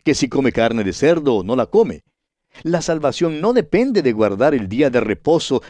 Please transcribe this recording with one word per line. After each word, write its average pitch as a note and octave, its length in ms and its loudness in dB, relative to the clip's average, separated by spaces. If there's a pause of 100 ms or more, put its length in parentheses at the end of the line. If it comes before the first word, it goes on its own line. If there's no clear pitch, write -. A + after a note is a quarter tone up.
que D3 100 2
si C3+ 140 -2
come C3 240 0
carne A2+ 320 0
de F#2 100 -2
cerdo D3 420 2
o F#2+ 60 -2
no G#2 120 -4
la A#2+ 120 0
come. D#3+ 380 0 (580)
La E3 180 -2
salvación D#3+ 600 -2
no A3+ 100 2
depende A3 480 0
de C3 120 2
guardar G#2+ 420 2
el G#2 140 -2
día C3 200 0
de A#2+ 120 2
reposo, B2 680 0